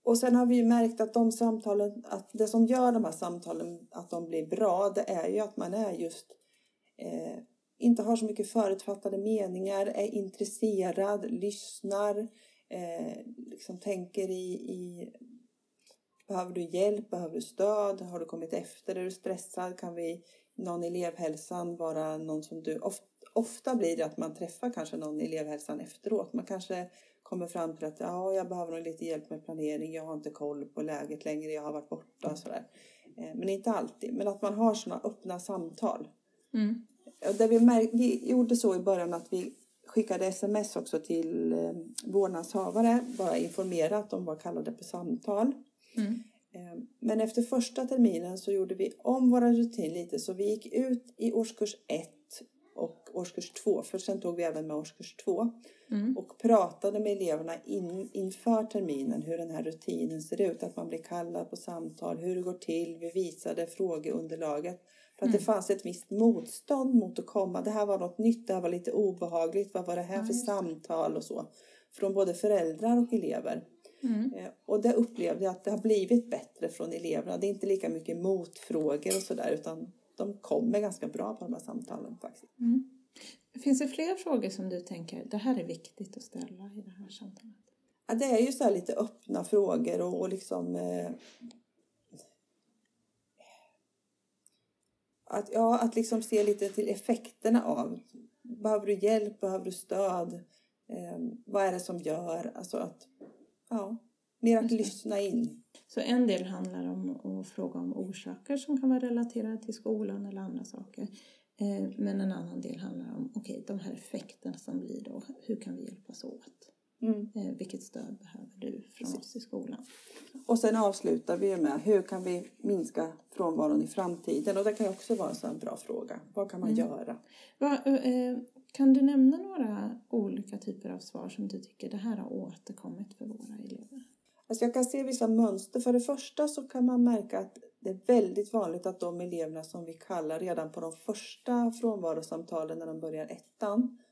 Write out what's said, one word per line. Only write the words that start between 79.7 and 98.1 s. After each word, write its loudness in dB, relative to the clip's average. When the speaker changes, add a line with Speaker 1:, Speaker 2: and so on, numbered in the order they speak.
Speaker 1:
de -6
kommer 2
ganska -4
bra -6
på -12
de -6
här -8
samtalen -12
faktiskt. -18
Speaker 2:
Mm. 4
Finns 4
det 0
fler -2
frågor -2
som -6
du -4
tänker, -12
det -6
här 0
är -4
viktigt -12
att -16
ställa -14
i -12
det -18
här -16
samtalet? -20
Speaker 1:
Ja, 2
det 2
är 6
ju 2
så 0
här 8
lite 0
öppna -2
frågor 4
och, -2
och -2
liksom, -4
eh, -2
att, -4
ja, 6
att 2
liksom 0
se 4
lite 2
till -2
effekterna 2
av, -2